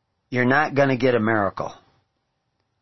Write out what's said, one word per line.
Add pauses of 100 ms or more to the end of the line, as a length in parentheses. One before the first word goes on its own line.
(300)
"You're
not
gonna
get
a
miracle." (1080)